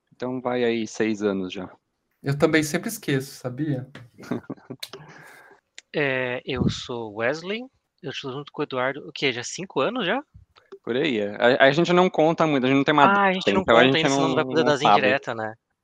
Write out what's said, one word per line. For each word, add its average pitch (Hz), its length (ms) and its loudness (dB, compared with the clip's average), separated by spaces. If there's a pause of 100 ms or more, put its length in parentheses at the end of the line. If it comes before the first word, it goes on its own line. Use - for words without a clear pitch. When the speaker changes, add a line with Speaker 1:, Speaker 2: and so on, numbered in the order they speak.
(140)
Speaker 1:
Então 127 260 -8
vai 123 240 -2
aí 117 220 0
seis 110 360 -2
anos 95 300 -2
já. 92 180 -12 (520)
Speaker 2:
Eu 143 160 -2
também 160 240 2
sempre 175 260 -6
esqueço, 143 460 -6
sabia? 127 520 -6 (300)
Speaker 3:
<laughs> - 1120 -14 (680)
É, 131 520 -4
eu 131 240 -2
sou 113 460 -10
Wesley, 160 460 -4 (380)
eu 135 120 -12
estou - 180 -10
junto 143 220 -12
com 156 100 -6
o - 20 0
Eduardo, 135 420 -4
o 156 60 -16
quê? 135 200 -2
Já 120 100 -6
cinco - 380 -8
anos 196 260 -2
já? 233 160 -2 (640)
Speaker 1:
Por 117 120 -4
aí, 131 220 0
é. 104 160 -4
A, 120 320 6
a 139 60 6
gente 170 200 2
não 180 160 4
conta 160 380 2
muito, 143 180 0
a 127 40 2
gente 135 80 4
não 139 80 2
tem 151 100 2
uma 147 120 8
Speaker 3:
Ah, 196 40 6
a 202 40 4
Speaker 1:
data, 196 200 2
Speaker 3:
gente 190 180 0
não 190 100 2
Speaker 1:
então 120 140 6
a 113 40 10
Speaker 3:
conta, 123 60 8
Speaker 1:
gente 151 200 2
Speaker 3:
a - 20 2
gente 139 100 2
não 143 100 0
Speaker 1:
não, - 80 -2
Speaker 3:
vai 156 80 0
poder 131 160 -2
Speaker 1:
não - 60 2
Speaker 3:
dar 151 80 4
as 127 60 -4
Speaker 1:
sabe. 107 180 6
Speaker 3:
indiretas, 135 380 0
né? 110 180 -6 (300)